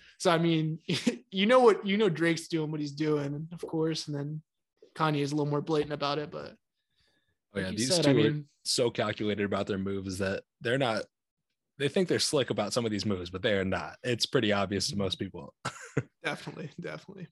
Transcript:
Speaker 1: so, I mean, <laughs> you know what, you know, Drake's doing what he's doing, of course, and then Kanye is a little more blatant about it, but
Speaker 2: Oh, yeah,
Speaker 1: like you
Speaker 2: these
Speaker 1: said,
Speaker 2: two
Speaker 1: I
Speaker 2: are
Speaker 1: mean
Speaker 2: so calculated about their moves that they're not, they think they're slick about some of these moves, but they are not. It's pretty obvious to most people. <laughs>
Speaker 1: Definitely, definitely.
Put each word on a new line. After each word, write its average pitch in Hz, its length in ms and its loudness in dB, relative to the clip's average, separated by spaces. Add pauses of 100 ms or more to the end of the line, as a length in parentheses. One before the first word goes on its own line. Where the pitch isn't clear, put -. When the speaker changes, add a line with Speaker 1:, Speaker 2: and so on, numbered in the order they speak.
(200)
Speaker 1:
so, 185 120 4
I 165 60 6
mean, 160 420 2 (260)
<laughs> - 260 -2
you 190 140 2
know 247 140 8
what, 226 260 6
you 196 100 2
know, 214 140 4
Drake's 165 380 0
doing 156 240 -2
what 156 80 -4
he's 147 120 -4
doing, 147 640 -2
of 165 80 -12
course, 160 460 -2
and 147 100 -6
then 151 240 -6 (540)
Kanye 151 260 2
is 143 100 -2
a 151 40 -2
little 147 140 0
more 143 120 0
blatant 147 320 0
about 143 240 -2
it, 147 140 -8
but 147 240 -12 (960)
Speaker 2:
Oh, 101 60 -4
yeah, 92 60 -2
Speaker 1:
like 95 80 -6
you 104 40 -6
Speaker 2:
these 127 180 0
Speaker 1:
said, 165 80 2
Speaker 2:
two 143 60 4
Speaker 1:
I 139 40 6
Speaker 2:
are - 20 6
Speaker 1:
mean 147 300 2 (200)
Speaker 2:
so 120 240 2
calculated 107 560 -2
about 101 220 -2
their 104 100 -2
moves 95 400 -4
that 95 260 -2 (160)
they're 143 180 0
not, 117 260 0 (760)
they 139 100 -2
think 185 220 2
they're 127 100 4
slick 135 300 0
about 101 240 -2
some 120 100 0
of 113 80 0
these 101 140 -2
moves, 90 240 -2
but 92 140 -8
they 110 100 2
are 95 100 2
not. 90 400 -4
It's 123 220 -2
pretty 113 260 2
obvious 101 380 0
to 101 80 -6
most 98 220 -2
people. 90 400 -10
<laughs> - 640 -8
Speaker 1:
Definitely, 151 480 -8 (100)
definitely. 165 500 -12